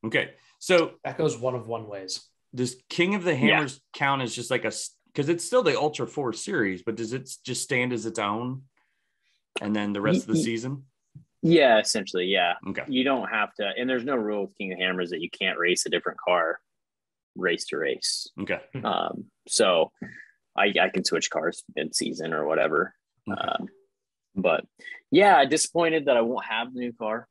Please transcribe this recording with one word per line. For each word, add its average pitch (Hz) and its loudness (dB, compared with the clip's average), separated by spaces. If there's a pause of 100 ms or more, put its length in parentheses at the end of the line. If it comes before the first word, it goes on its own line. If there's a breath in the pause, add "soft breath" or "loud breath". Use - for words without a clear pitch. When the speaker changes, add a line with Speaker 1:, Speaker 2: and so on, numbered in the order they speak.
Speaker 1:
Okay. 117 0 (240 soft breath)
So 175 4 (120)
Speaker 2:
That 131 -6
goes 156 0
one 123 -2
of 110 -8
one 113 -6
ways. 95 -10 (300)
Speaker 1:
does 123 -4 (120)
King 180 0
of 185 -4
the 175 2
Speaker 3:
Yeah. 151 4
Speaker 1:
Hammers 139 -2 (140)
count 139 0
as 113 -6
just 120 -6
like 120 0
a 113 0
s-, - -8 (200)
'cause 139 0
it's 170 0
still 254 2
the 143 4
Ultra 143 -2
four 127 -4
series, 107 -2
but 113 -4
does 110 -6
it 131 -6
s-, - -16
just 123 -6
stand 123 0
as 113 -4
its 113 -4
own? 117 -4 (960)
And 104 -2
then 104 -2
the 101 -4
rest 175 2
of - -10
the 110 -2
Speaker 3:
Y-, 160 4
y- 143 0
Speaker 1:
season? 117 -6 (580)
Speaker 3:
Yeah, 147 8
essentially, 95 -2
yeah. 90 2 (140)
Speaker 1:
Okay. 92 -6
Speaker 3:
You 127 0
don't 127 0
have 107 -2
to, 104 -4 (100)
and 123 -4
there's 127 -2
no 139 -2
rule 107 0
with 95 -8
King 95 -6
of 87 -8
the 92 0
Hammers 92 -2
that 85 -6
you 85 -8
can't - -2
race 87 2
a - -6
different 85 -2
car 85 2 (760)
race 90 -2
to 71 -6
race. - -4 (100)
Speaker 1:
Okay. - -4 (140)
Speaker 2:
Hmm. 123 -8
Speaker 3:
Um, 50 -2 (240)
so - 4 (640 loud breath)
I, 101 2
I 95 4
can 92 -2
switch - -2
cars 80 -4 (100)
mid-season 80 -4
or 76 -2
whatever. 78 0 (360)
Speaker 1:
Okay. 110 -6
Speaker 3:
Um, - -4 (680)
but 87 0 (440 loud breath)
yeah, 180 8
disappointed 160 0
that 131 6
I - 4
won't 117 0
have 120 -4
the 123 -8
new 120 -4
car. 113 -6